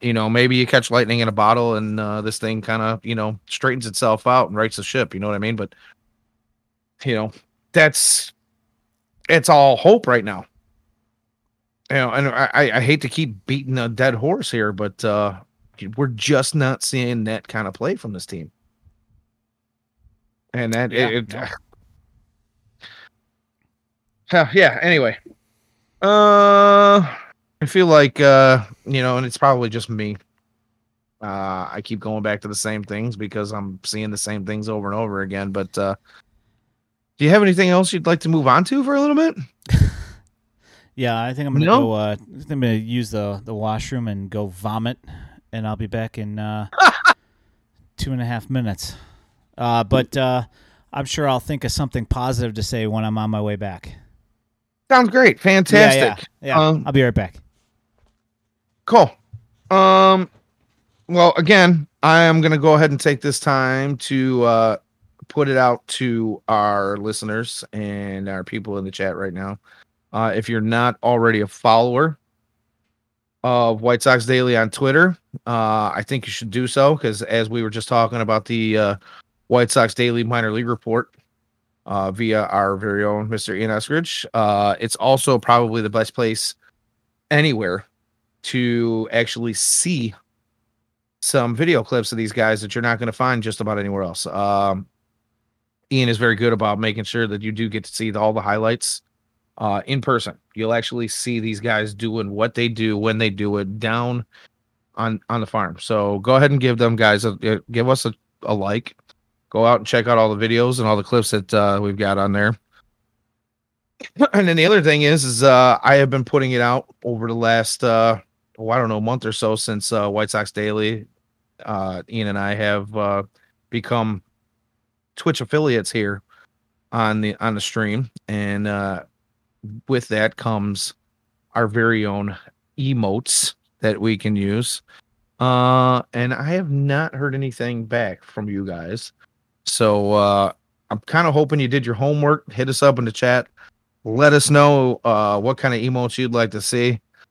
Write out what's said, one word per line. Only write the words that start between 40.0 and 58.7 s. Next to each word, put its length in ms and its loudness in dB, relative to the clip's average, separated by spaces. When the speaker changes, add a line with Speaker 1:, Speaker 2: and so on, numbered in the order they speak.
Speaker 2:
Yeah, 280 -2
I 100 -6
think 140 -6
I'm 60 -4
gonna 120 2
Speaker 1:
No? 140 4
Speaker 2:
go, 140 0
uh, 180 -2
I 60 -4
think 340 -18
I'm 80 -4
gonna 140 0
use 360 -4
the, 360 -6
the 80 -12
washroom 560 -6
and 200 -8
go 180 -6
vomit, 500 -8
and 120 -8
I'll 120 -6
be 100 -8
back 300 -8
in, 200 -10
uh, 300 -8
Speaker 1:
<laughs> 640 -20
Speaker 2:
two 160 -6
and 100 -6
a 40 -6
half 240 -8
minutes. 460 -6
Uh, 280 0
but, 320 -2
uh, 260 0
I'm 140 -6
sure 200 -4
I'll 140 0
think 240 -6
of 80 -4
something 340 -4
positive 500 -4
to 80 -6
say 220 -4
when 200 -2
I'm 120 -2
on 120 -4
my 100 -2
way 160 -4
back. 400 -12
Speaker 1:
Sounds 180 6
great. 280 4
Speaker 2:
Yeah, 140 2
yeah, 100 6
Speaker 1:
Fantastic. 680 4
Speaker 2:
yeah. 180 0
Speaker 1:
Um, 260 2
Speaker 2:
I'll 60 -4
be 120 4
right 100 2
back. 220 -4